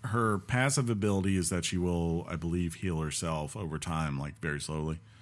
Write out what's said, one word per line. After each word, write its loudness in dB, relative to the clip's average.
her 2
passive 2
ability 2
is 2
that 0
she -2
will, 2
I -4
believe, -2
heal -2
herself -2
over -4
time, -2
like, -6
very -2
slowly. -2